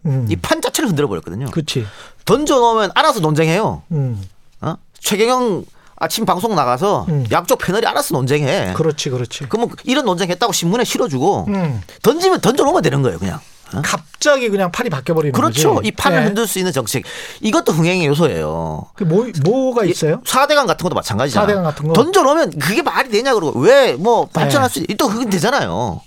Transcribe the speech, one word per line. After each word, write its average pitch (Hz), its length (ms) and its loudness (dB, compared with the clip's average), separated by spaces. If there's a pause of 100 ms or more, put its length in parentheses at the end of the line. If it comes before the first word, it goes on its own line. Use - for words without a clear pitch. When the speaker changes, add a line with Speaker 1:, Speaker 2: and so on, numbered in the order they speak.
Speaker 1:
음. 135 240 0
Speaker 2:
이 165 60 0
판 320 260 -2
자체를 254 280 -2
흔들어 147 180 2
버렸거든요. 95 440 -6
Speaker 1:
그치. 143 340 -4 (400)
Speaker 2:
던져놓으면 233 720 2
알아서 294 240 2
논쟁해요. 160 720 0
Speaker 1:
음. 131 280 -2 (420)
Speaker 2:
어? 156 140 -6 (240)
최경영 226 640 -2 (360)
아침 214 260 -4
방송 190 300 0
나가서 131 540 0
Speaker 1:
음. 143 220 0
Speaker 2:
양쪽 175 280 2
패널이 214 280 -2
알아서 - 260 -2
논쟁해. 139 640 0
Speaker 1:
그렇지, 156 340 -2
그렇지. 123 400 -6
Speaker 2:
그러면 220 220 -2 (120)
이런 269 220 0
논쟁했다고 180 480 -2
신문에 196 300 0
실어주고, 160 640 0
Speaker 1:
음. 170 340 -2 (220)
Speaker 2:
던지면 339 380 4
던져놓으면 277 420 2
되는 139 180 0
거예요, 101 160 0
그냥. 95 220 -6 (340)
어? 95 100 -4
Speaker 1:
갑자기 - 640 0
그냥 190 220 0
판이 240 180 -2
바뀌어버리는 151 440 -2
Speaker 2:
그렇죠. 277 420 2
Speaker 1:
거지. 220 140 -2
Speaker 2:
이 - 20 -6
판을 - 280 0
Speaker 1:
예. - 60 2
Speaker 2:
흔들 208 220 0
수 - 120 -4
있는 185 120 0
정책. 127 320 -2 (380)
이것도 220 320 0
흥행의 170 340 2
요소예요. 82 800 0 (100)
Speaker 1:
그 - 80 -6
뭐, 190 240 2 (160)
뭐가 240 420 2
Speaker 2:
이 165 40 2
Speaker 1:
있어요? 165 360 -2
Speaker 2:
사대강 277 420 2
같은 160 160 -2
것도 165 120 -2
마찬가지잖아. 123 500 0
Speaker 1:
사대강 196 180 0
같은 151 240 -4
거? 160 60 2
Speaker 2:
던져놓으면 285 680 4
그게 196 240 0
말이 269 260 -2
되냐, 240 240 2
그러고. 147 260 0
왜, 226 360 6
뭐, 196 340 2
Speaker 1:
예. - 40 -20
Speaker 2:
발전할 233 360 2
수 269 180 -6
있-, 214 100 -2
또 294 120 2
그건 226 200 -2
되잖아요. 127 760 0